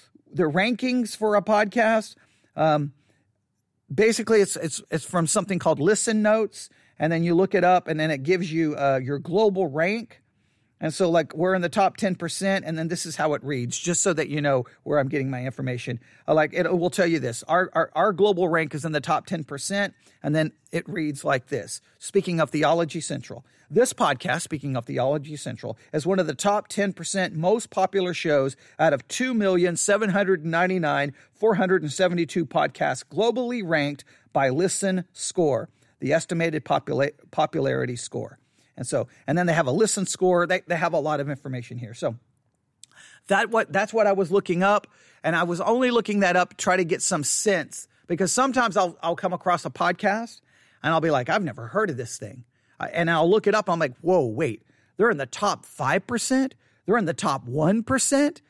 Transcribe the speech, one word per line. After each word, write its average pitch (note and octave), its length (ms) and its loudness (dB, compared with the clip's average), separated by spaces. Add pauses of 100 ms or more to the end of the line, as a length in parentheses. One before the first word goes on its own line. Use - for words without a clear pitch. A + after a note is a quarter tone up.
(320)
the D#3+ 120 0
rankings A3 720 0
for G#3+ 200 0
a G#3 60 4
podcast, G#3+ 720 2 (400)
um, D3+ 360 2 (1000)
basically A3 500 4
it's, - 160 0
it's, - 240 -6 (100)
it's D#3+ 140 -4
from F3 200 0
something F#3+ 320 0
called D#3+ 220 0
Listen G#3+ 420 0
Notes, G#3+ 480 0 (300)
and D#3+ 120 0
then E3 120 0
you E3+ 100 2
look F#3+ 220 4
it F3 80 4
up, F3+ 240 4
and D#3 120 -2
then D#3+ 120 0
it C#3 100 -4
gives E3+ 300 0
you, D#3 240 0
uh, C#3 260 2
your C#3 160 -4
global F#3 500 0
rank. F3 540 -4 (600)
And D#3 120 -4
so, F#3 160 2
like, E3 260 2
we're F3+ 200 0
in F#3 60 0
the F3 60 0
top F#3 300 2
ten F#3 180 -2
percent, F#3+ 480 -4
and D#3+ 140 -6
then E3 100 -4
this F3 180 -6
is D#3 120 -12
how D#3 160 0
it C3+ 100 -6
reads, B2+ 340 -4
just E3+ 240 -2
so F#3+ 120 2
that D3+ 160 -2
you D3+ 100 -4
know C#3 240 2 (200)
where D3 140 0
I'm C3+ 120 2
getting C3+ 200 -2
my B2+ 140 -6
information. B2+ 560 -6 (260)
Uh, D3+ 80 2
like, D#3 200 2
it E3+ 180 0
will F3+ 180 2
tell F#3 160 0
you E3 140 2
this. B2 300 -6
Our, F3 240 2
our, - 220 0
our G#3 180 2
global F#3 340 2
rank D#3+ 260 0
is D3+ 120 -6
in D#3+ 80 -4
the D3 80 0
top D#3+ 240 -2
ten E3 180 -6
percent, G3 500 -4 (300)
and D3 100 -2
then D#3 200 0 (180)
it E3+ 160 -6
reads D3+ 380 -6
like C#3 220 0
this. - 340 -8 (160)
Speaking F#3 420 -2
of D#3 120 0
Theology D#3 500 0
Central, B2 440 -10 (240)
this A3+ 220 4
podcast, D#3 520 0
Speaking C#3 340 -6
of A#2 80 -6
Theology C#3 500 -2
Central, A2+ 420 -12 (140)
is D3+ 160 -2
one F#3+ 100 2
of F3 100 2
the D3+ 60 -2
top G3+ 360 -2
ten G3+ 240 -2
percent F3 420 -6
most F#3 360 0
popular F#3 420 0
shows C#3 420 0 (240)
out D#3+ 140 4
of C3 160 -4
two B3+ 240 -4
million F#3 420 2
seven G#3 360 2
hundred F#3 340 0
ninety-nine E3 680 0 (200)
four G#3+ 220 2
hundred F#3 260 2
and D3+ 100 -6
seventy-two E3+ 540 0
podcasts D3 580 -2
globally A#3 640 -2
ranked D3 400 -2 (260)
by C#3 160 2
Listen F3+ 640 0
Score, C#3 560 -2 (320)
the C3 140 -2
estimated E3 500 -2
popula-, C#3+ 480 -2 (200)
popularity C3 640 -2
score. - 420 -12 (380)
And B2 100 -10
so, A#2+ 220 -2 (180)
and D3+ 100 0
then F3+ 80 2
they E3+ 60 2
have D#3 160 2
a B2+ 60 0
listen G3+ 320 0
score. F3 420 2
They, F#3 180 0
they E3+ 120 -2
have E3 160 -2
a E3 60 2
lot D3 200 -2
of C#3+ 100 -4
information B2+ 480 -10
here. A#2 160 -12
So A#2+ 220 -6 (1120)
that G#3 220 2
what, A3 240 0
that's G3+ 200 0
what G#3+ 140 4
I G3 60 6
was F#3 180 0
looking F#3 320 0
up, G3+ 240 4 (340)
and E3 140 0
I E3+ 80 2
was F3 160 -4
only B3 320 2
looking G#3 300 0
that F3+ 160 4
up F3+ 140 2
to - 40 -20
try F#3 220 2
to F#3 80 2
get - 160 -2
some D3+ 240 -2
sense, - 640 -2 (180)
because F3+ 240 0
sometimes A#3+ 460 2
I'll, F#3 260 2
I'll E3+ 140 -2
come F3+ 160 -4
across F3 320 0
a D#3 40 -6
podcast G3 720 -2 (420)
and D#3+ 120 0
I'll D#3+ 80 2
be D#3+ 100 2
like, B2+ 160 0
"I've G3 160 2
never A#2+ 240 -6
heard G#3 220 0
of B2+ 80 -6
this A#2+ 200 -10
thing." A2+ 280 -16 (340)
I, - 80 -6
and E3+ 240 0
I'll E3 180 4
look G#3 180 4
it G3 60 4
up. G#3+ 160 0
I'm E3+ 100 0
like, C#3 200 -2
"Whoa, E3 260 2
wait, A#2 380 -4 (320)
they're A3+ 160 2
in E3+ 60 -2
the C3+ 80 -4
top F3 400 -4
five D3+ 420 -2
percent? C4 480 0 (300)
They're G#3 120 2
in A3 60 2
the E3 100 0
top D#3+ 320 -4
one D#3 380 0
percent? C#4 680 0